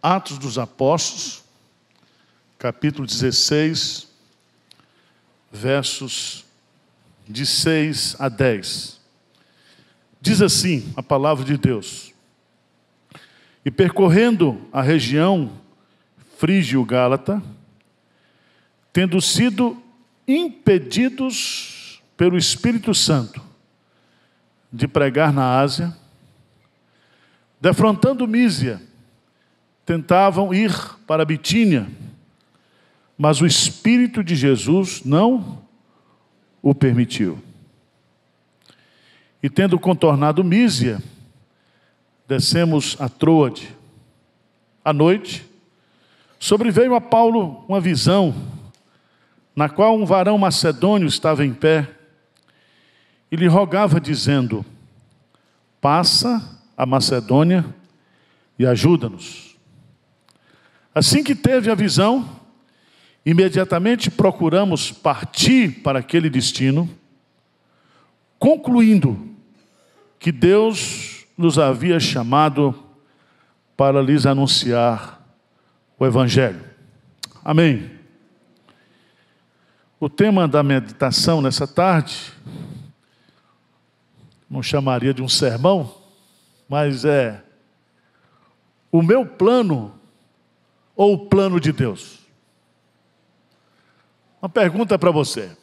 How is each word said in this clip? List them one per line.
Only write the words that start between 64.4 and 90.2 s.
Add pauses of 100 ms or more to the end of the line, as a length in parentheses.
partir
para
aquele
destino, (1500)
concluindo (880)
que
Deus (120)
nos
havia
chamado (1040)
para
lhes
anunciar (760)
o
Evangelho." (760)
Amém. (2000)
O
tema
da
meditação
nessa
tarde, (2250)
não
chamaria
de
um
sermão, (720)
mas
é (1500)
o
meu
plano (1000)